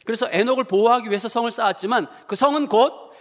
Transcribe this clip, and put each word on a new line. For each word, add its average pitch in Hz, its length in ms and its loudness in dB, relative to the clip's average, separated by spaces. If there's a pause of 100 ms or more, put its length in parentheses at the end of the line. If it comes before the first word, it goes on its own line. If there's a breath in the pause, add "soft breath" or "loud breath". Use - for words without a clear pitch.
그래서 233 280 -4
에녹을 247 320 0
보호하기 220 460 2
위해서 202 180 -4
성을 233 200 -2
쌓았지만 214 600 -2 (180 loud breath)
그 - 80 -8
성은 285 320 0
곧 220 260 2 (280 loud breath)